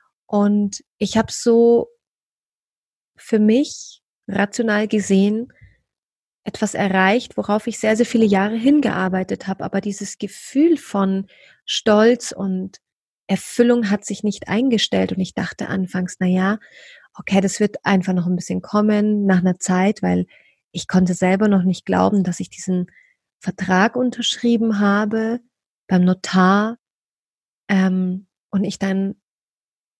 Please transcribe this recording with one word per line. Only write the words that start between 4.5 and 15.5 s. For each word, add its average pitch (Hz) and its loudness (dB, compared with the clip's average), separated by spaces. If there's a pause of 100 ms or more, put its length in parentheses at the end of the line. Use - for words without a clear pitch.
gesehen 208 0 (880)
etwas - -6
erreicht, 190 0
worauf 208 -2
ich 220 -8
sehr, 214 0
sehr 233 2
viele 226 2
Jahre 202 2
hingearbeitet 190 0
hab. 190 -6
Aber 196 -4
dieses 202 -8
Gefühl 285 0
von 196 -2 (380)
Stolz 226 2
und 190 -6 (480)
Erfüllung 240 0
hat 202 -2
sich - -8
nicht - -4
eingestellt. 208 0
Und 185 -4
ich 185 -6
dachte - -8